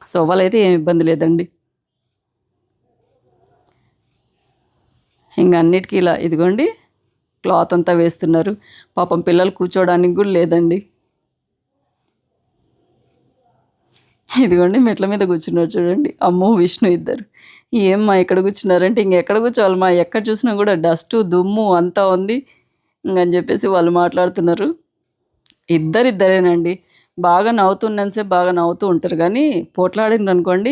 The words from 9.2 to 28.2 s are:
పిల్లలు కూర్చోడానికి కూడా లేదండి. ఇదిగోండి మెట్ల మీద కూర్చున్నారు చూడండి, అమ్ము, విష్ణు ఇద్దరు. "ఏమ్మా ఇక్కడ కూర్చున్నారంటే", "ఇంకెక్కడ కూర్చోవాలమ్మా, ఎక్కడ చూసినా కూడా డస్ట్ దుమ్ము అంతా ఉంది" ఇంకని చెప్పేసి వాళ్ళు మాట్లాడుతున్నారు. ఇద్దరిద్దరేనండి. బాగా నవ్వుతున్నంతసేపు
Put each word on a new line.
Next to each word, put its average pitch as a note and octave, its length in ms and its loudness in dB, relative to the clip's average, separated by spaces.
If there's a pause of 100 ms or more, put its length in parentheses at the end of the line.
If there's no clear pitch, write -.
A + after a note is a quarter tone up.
పిల్లలు F3+ 300 0
కూర్చోడానికి F3+ 640 0
కూడా G3+ 160 0
లేదండి. E3+ 460 2 (3500)
ఇదిగోండి F#3 520 2
మెట్ల G#3+ 260 2
మీద G3+ 180 -2
కూర్చున్నారు E3+ 460 -2
చూడండి, F3+ 400 -2 (120)
అమ్ము, F3+ 320 2
విష్ణు F#3 360 0
ఇద్దరు. E3+ 340 -4 (580)
"ఏమ్మా G3 340 2
ఇక్కడ F#3 240 2
కూర్చున్నారంటే", F#3+ 600 0
"ఇంకెక్కడ F#3 360 0
కూర్చోవాలమ్మా, G3 600 0
ఎక్కడ F3 260 -2
చూసినా A3 320 -2
కూడా G3+ 200 0
డస్ట్ E3 400 -2 (100)
దుమ్ము F#3+ 480 -2
అంతా F3 340 0
ఉంది" F#3+ 300 -2 (680)
ఇంకని F3+ 280 0
చెప్పేసి F3+ 340 -2
వాళ్ళు F3 240 0
మాట్లాడుతున్నారు. F3 760 0 (1000)
ఇద్దరిద్దరేనండి. F3+ 1040 0 (440)
బాగా F3+ 340 2
నవ్వుతున్నంతసేపు G3+ 800 -2